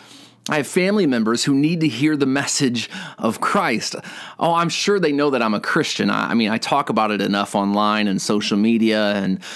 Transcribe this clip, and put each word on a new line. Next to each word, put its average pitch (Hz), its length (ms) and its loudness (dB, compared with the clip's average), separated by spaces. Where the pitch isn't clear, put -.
I 151 80 0
have 143 100 0
family 190 380 2
members 117 380 2
who 147 100 2
need 156 280 2
to 160 60 2
hear 147 300 0
the 139 80 2
message 131 640 0
of 113 200 -2
Christ. 156 560 -2
Oh, 165 160 2
I'm 170 140 2
sure 202 300 0
they 160 120 2
know 143 180 2
that 131 140 2
I'm 110 100 2
a 101 60 0
Christian. - 500 0
I, 107 220 -2
I - 20 0
mean, 110 160 2
I 110 80 0
talk 143 320 -2
about 110 220 2
it 101 100 0
enough 101 320 0
online 104 540 2
and 98 120 0
social 104 380 0
media 110 560 2
and 98 260 -2